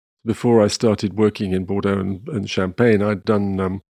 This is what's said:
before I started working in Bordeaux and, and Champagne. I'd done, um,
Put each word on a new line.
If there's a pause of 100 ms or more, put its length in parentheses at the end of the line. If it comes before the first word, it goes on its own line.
(260)
before
I
started
working
in
Bordeaux
and,
and
Champagne.
I'd
done,
um, (160)